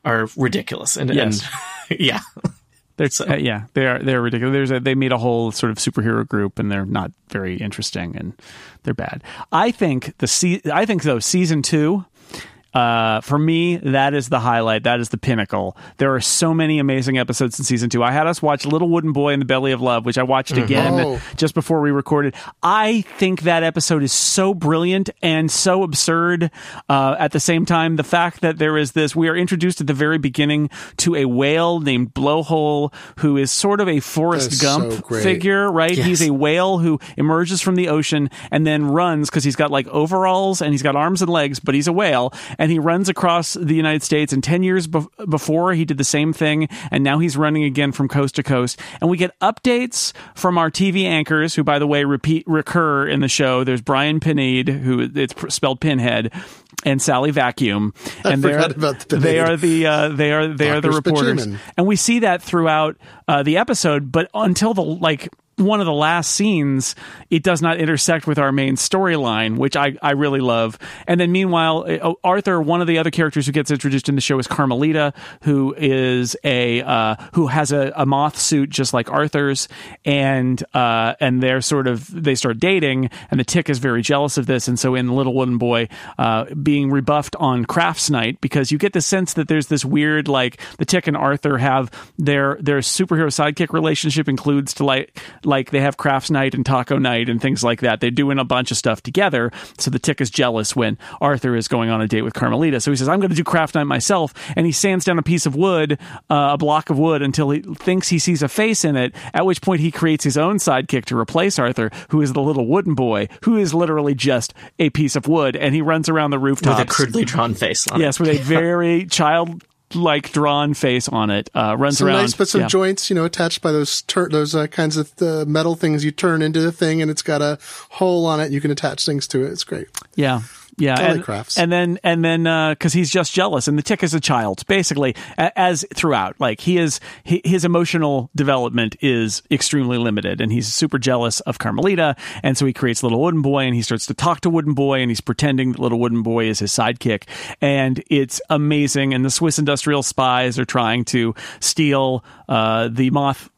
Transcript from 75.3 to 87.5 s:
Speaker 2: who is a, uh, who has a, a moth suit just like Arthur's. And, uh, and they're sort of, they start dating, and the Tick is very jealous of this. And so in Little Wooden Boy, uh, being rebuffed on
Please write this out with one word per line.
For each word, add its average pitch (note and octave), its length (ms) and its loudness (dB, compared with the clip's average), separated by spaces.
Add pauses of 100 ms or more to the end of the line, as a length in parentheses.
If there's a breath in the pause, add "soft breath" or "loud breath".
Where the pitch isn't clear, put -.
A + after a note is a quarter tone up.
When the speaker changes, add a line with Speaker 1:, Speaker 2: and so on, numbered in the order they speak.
Speaker 2:
who C#3 340 2
is B2+ 640 0
a, B2 380 0
uh, A2+ 320 0 (180 loud breath)
who E3 140 2
has C#3+ 260 0
a, C#3 240 0
a D3 80 0
moth C#3 340 0
suit C#3+ 300 0
just C3+ 240 -2
like A#2+ 180 -2
Arthur's. C#3+ 560 0 (380 loud breath)
And, C3+ 580 0 (120)
uh, A#2 460 2
and B2+ 220 2
they're C3 200 2
sort C3+ 260 0
of, A#2+ 240 -2
they D#3 220 0
start A#2 260 -2
dating, C#3+ 500 0 (200 loud breath)
and C3 100 2
the A#2 40 0
Tick E3+ 260 -2
is C3 80 0
very A#2 240 0
jealous C#3+ 360 0
of A#2+ 80 -2
this. C3 220 0
And A#2+ 100 0
so B2+ 160 0
in B2+ 220 0
Little C3 180 0
Wooden B2 240 0
Boy, A#2 300 0 (300 loud breath)
uh, A#2 260 0 (100)
being C#3+ 360 0
rebuffed C#3 460 0
on B2+ 280 0